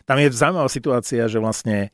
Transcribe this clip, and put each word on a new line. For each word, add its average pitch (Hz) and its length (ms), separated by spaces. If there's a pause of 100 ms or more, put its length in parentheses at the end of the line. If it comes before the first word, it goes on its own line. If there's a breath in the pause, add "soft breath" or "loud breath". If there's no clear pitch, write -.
Tam 135 140
je 147 120
zaujímavá 147 380
situácia, 123 560
že 113 140
vlastne, 110 560